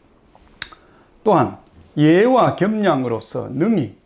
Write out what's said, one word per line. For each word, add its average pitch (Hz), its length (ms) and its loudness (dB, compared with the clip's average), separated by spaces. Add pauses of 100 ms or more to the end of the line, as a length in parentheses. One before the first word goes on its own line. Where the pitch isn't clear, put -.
(1200)
또한 139 320 0 (400)
예와 175 600 2
겸양으로서 131 920 -4
능히 143 540 -2